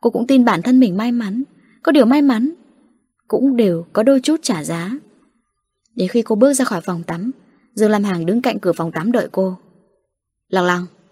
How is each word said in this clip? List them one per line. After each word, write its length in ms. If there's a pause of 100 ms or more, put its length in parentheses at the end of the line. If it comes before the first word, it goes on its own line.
Cô 80
cũng 180
tin 180
bản 160
thân 180
mình 180
may 140
mắn. 320 (400)
Có 80
điều 140
may 160
mắn 300 (760)
cũng 280
đều 380
có 100
đôi 180
chút 220
trả 200
giá. 280 (1040)
Đến 120
khi 140
cô 140
bước 180
ra 120
khỏi 160
phòng 220
tắm, 280 (440)
Dương 160
Lam 120
Hàng 220
đứng 160
cạnh 180
cửa 140
phòng 180
tắm 200
đợi 200
cô. 260 (920)
"Lăng 180
Lăng." 200 (260)